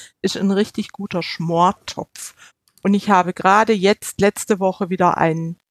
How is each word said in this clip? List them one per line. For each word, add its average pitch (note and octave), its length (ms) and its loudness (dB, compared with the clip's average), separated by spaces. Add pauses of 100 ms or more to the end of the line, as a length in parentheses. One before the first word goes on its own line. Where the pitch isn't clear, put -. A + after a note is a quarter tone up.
(200)
ist - 160 -2
ein G3 140 0
richtig G#3 420 -2
guter F#3 300 -8
Schmortopf. - 1120 -4 (480)
Und G3+ 100 2
ich G3+ 160 0
habe F3+ 240 4
gerade G#3+ 400 2
jetzt G3 480 0
letzte G3+ 400 0
Woche F#3+ 300 -2
wieder F3+ 260 2
ein E3 400 -2 (140)